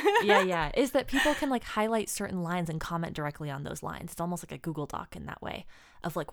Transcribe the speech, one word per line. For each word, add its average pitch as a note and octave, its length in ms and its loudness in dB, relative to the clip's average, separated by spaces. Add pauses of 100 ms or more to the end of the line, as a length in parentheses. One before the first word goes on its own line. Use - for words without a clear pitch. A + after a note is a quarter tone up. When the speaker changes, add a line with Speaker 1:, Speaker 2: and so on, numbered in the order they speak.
Speaker 1:
<laughs> G#4+ 140 6
Speaker 2:
Yeah, G4+ 200 8
yeah. E3+ 320 2
Is C4 180 4
that B3+ 160 2
people C#4+ 260 4
can, C#4+ 160 0
like, A#3 140 0
highlight A3 440 2
certain F#3+ 340 -4
lines E3+ 280 0
and D#3 100 -2
comment E3+ 340 -2
directly D3 360 -4
on C#3 140 -6
those - 180 -6
lines. D#3 300 -8
It's - 80 -8
almost E3+ 240 -4
like - 80 -12
a C#3+ 60 -10
Google D3+ 280 -4
Doc - 300 -8
in C#3+ 100 -12
that - 160 -10
way - 240 -8 (380)
of, E3 120 -4
like, D#3 160 -4